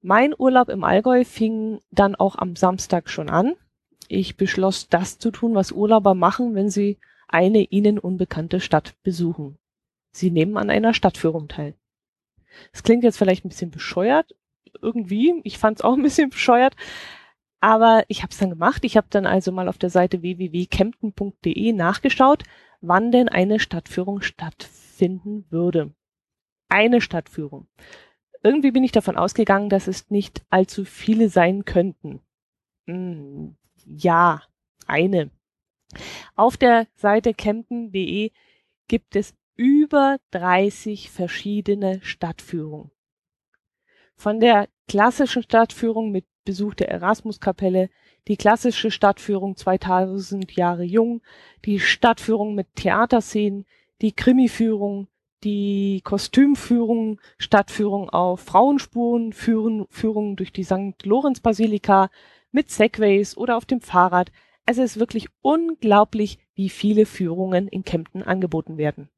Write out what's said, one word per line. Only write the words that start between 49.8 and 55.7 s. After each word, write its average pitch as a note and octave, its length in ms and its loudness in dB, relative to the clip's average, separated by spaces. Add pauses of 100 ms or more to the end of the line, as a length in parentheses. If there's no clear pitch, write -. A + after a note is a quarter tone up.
Jahre F3 260 -2
jung, A3+ 380 0 (420)
die G3+ 160 -2
Stadtführung G#3+ 760 0
mit F#3+ 200 -8
Theaterszenen, G#3 920 0 (360)
die A3 100 0
Krimiführung, A3 960 0 (360)
die G3+ 640 -2